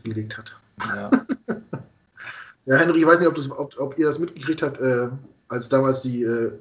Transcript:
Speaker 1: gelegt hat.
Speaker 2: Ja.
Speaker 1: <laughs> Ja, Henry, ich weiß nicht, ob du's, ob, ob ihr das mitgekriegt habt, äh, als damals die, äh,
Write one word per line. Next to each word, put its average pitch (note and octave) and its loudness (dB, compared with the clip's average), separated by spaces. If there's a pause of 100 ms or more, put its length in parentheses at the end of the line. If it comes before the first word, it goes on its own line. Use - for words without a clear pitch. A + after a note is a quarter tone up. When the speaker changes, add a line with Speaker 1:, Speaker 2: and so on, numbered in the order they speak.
Speaker 1:
gelegt G#2+ -8
hat. - -18 (400)
Speaker 2:
Ja. G#3 -8
Speaker 1:
<laughs> C4 -2 (1500)
Ja, C3 4
Henry, E3 4
ich D#3+ 6
weiß E3+ 10
nicht, F3 4
ob D3+ 4
du's, C#3 -6
ob, C#3 -8
ob C3+ -6
ihr D#3+ 2
das C#3+ 0
mitgekriegt D#3 -4
habt, C3+ -4
äh, B2+ 2 (400)
als A#2+ -6
damals C3+ 2
die, B2 -4
äh, A#2 0